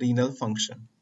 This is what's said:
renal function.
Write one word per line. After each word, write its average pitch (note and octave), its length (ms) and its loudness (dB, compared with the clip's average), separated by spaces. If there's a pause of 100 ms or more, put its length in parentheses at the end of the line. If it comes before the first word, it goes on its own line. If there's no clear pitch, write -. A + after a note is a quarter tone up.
renal B2 300 4
function. A2 580 -4 (140)